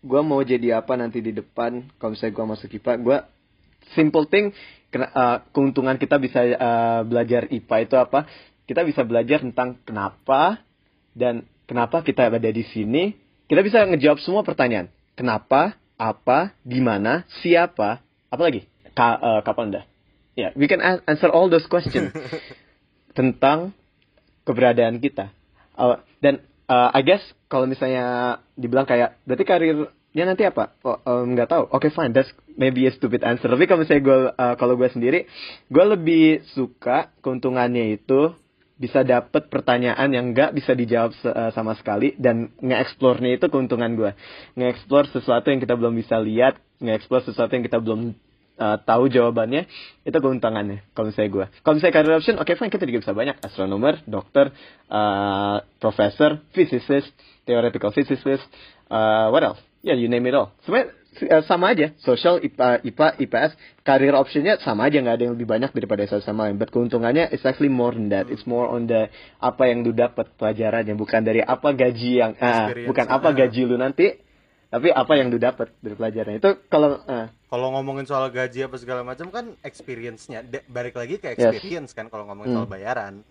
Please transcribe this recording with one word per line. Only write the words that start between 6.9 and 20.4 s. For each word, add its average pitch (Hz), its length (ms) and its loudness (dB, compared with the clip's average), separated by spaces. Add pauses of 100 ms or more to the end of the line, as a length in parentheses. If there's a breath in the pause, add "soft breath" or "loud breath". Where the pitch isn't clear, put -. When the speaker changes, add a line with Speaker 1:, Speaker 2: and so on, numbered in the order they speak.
Speaker 1:
belajar 120 480 0
ipa 113 320 -2
itu 127 160 2
apa? 139 320 0 (400 loud breath)
Kita 165 160 0
bisa 147 160 -2
belajar 120 400 0
tentang 127 400 -6
kenapa 135 800 -2 (560)
dan 120 240 -2 (240)
kenapa 123 400 -2
kita 127 240 2
ada 113 240 0
di 113 160 -4
sini. 131 560 -4 (220)
Kita 156 160 4
bisa 214 240 4
ngejawab 147 320 2
semua 196 240 -2
pertanyaan. 117 480 -2 (240)
Kenapa, 131 560 0 (240)
apa, 127 560 0 (160)
di 127 160 0
mana, 117 400 0 (160)
siapa, 170 640 0 (240)
apa 131 160 -4
lagi? 135 240 -2 (240)
Ka-, 117 240 2
eh, 110 240 0
kapan 107 320 -4
dah? - 120 -8 (520)
Ya, 104 160 -4